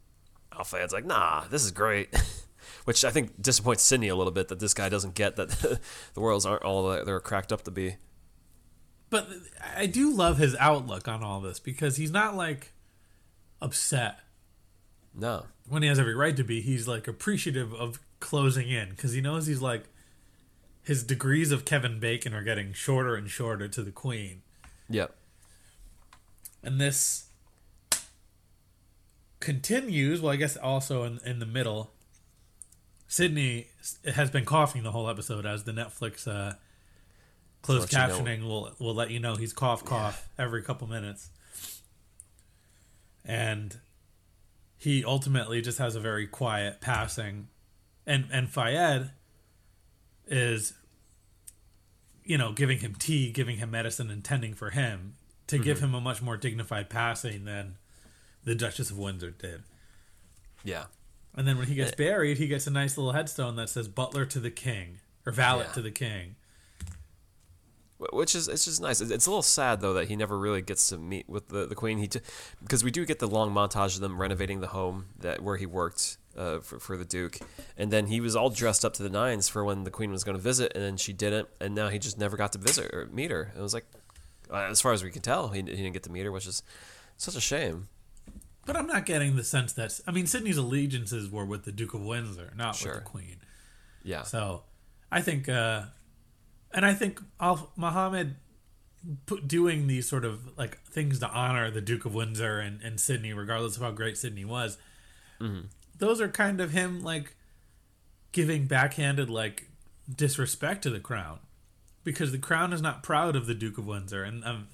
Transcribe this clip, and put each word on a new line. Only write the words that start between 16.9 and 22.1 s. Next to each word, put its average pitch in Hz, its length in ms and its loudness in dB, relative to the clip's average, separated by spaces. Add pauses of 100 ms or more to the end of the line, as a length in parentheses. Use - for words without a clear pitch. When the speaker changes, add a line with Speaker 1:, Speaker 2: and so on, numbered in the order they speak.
Speaker 2:
appreciative 127 680 -2
of 117 260 -6 (200)
closing 135 500 4
in, 104 260 -2
'cause 123 160 -2
he 131 80 0
knows 151 260 0
he's, 143 140 0
like, 120 240 0 (960)
his 131 220 0
degrees 135 480 4
of 135 120 2
Kevin 123 360 2
Bacon 117 340 0